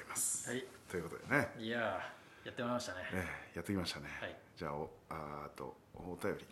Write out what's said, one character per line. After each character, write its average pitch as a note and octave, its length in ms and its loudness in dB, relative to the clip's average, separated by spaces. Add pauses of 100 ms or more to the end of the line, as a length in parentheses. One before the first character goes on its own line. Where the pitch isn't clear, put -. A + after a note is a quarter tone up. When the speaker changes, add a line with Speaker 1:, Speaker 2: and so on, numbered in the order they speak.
Speaker 1:
ま - 100 -6
す。 - 340 2
Speaker 2:
は A#2+ 40 2
い。 C3 120 0 (240)
Speaker 1:
と F#2 80 2
い - 20 2
う D#2+ 40 0
こ E2 40 -2
と - 100 -4
で - 160 2
ね。 C#3 140 8 (100)
Speaker 2:
い A2+ 120 0
や A2 280 4 (460)
ー、 - 20 -4
や G#2+ 60 -6
っ - 20 -8
て B2 80 0
ま A#2+ 60 2
い - 40 4
り - 20 4
ま A#2 60 4
し - 60 -2
た - 60 -2
ね。 - 60 -4 (140)
Speaker 1:
え F2+ 140 4 (280)
ー、 - 20 -2
や E2+ 60 -2
っ - 20 -2
て G#2+ 80 2
き G2 40 6
ま F2+ 100 4
し - 80 0
た D2 60 -4
ね。 C#2+ 60 -4 (140)
Speaker 2:
は G#2+ 60 0
い。 F2 100 -2 (180)
Speaker 1:
じ E2+ 120 -2
ゃ - 20 2
あ、 D2 60 0
お-、 D2+ 160 -2 (180)
あ D#2+ 60 -4
ー、 D2 320 -4
あ - 100 -4
と、 C2 180 -4 (200)
お F2 280 -4
便 F2+ 140 4
り。 - 160 -8